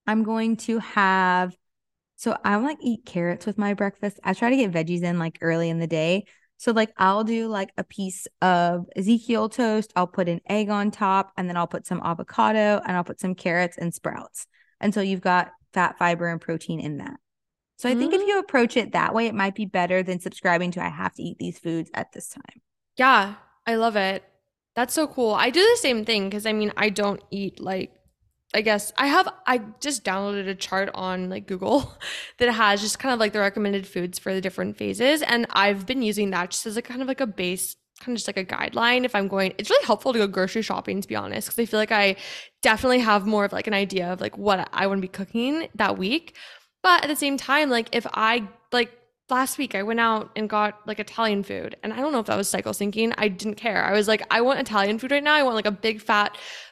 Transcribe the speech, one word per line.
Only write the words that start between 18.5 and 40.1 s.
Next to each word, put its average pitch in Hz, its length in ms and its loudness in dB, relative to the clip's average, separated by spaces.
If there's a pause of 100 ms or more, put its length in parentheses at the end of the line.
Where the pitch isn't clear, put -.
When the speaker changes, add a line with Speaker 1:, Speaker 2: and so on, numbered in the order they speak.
Speaker 1:
it 208 160 0
that 170 200 2
way, 226 140 0
it 220 80 -6
might 196 200 -2
be 214 100 -6
better 185 380 0
than 180 160 -4
subscribing 180 520 0
to, 175 120 -6
"I 175 60 -4
have 180 260 -6
to - 80 -10
eat 170 160 -10
these 175 200 -8
foods 165 340 -6
at - 200 -8
this - 160 -16
time." - 320 -20 (360)
Speaker 2:
Yeah, 220 380 4 (320)
I 233 80 0
love 226 200 2
it. 190 280 0 (520)
That's 240 200 0
so 311 120 2
cool. 233 260 0
I 226 180 4
do 311 100 4
the 466 160 8
same 240 280 0
thing 202 260 0
'cause, 208 160 -6
I 214 60 0
mean, 214 240 0
I 214 120 2
don't 202 320 -2 (100)
eat, 196 280 -6
like, 190 340 -6 (600)
I 214 80 2
guess 208 360 0
I 277 100 2
have, 359 200 4 (180)
I 254 140 2 (220)
just 277 240 -6
downloaded 196 420 -4
a 190 80 -4
chart 190 380 -2
on, 185 360 -4
like, 196 180 -8
Google 202 460 0 (240)
<laughs> - 220 -16
that 240 120 4
has 208 300 2
just 214 160 -4
kind 262 160 -2
of, 233 60 0
like, 214 140 2
the 214 60 0
recommended 202 460 0
foods 180 340 -6
for 190 140 -4
the 190 80 -2
different 190 360 -6
phases. 226 440 2
And 233 300 0
I've 196 340 2
been 262 160 -2
using 208 300 0
that 180 200 -4
just - 140 -6
as 214 120 -8
a 240 40 -2
kind 247 200 -10
of, 262 80 -4
like, 262 120 -4
a 262 60 0
base, 180 480 -6 (240)
kind 247 160 -6
of 214 80 -6
just, - 40 -8
like, 202 100 -6
a 185 80 -2
guideline 240 580 0
if 247 120 -2
I'm 196 120 0
going, 190 300 0
it's 208 120 -6
really 554 160 4
helpful 240 280 2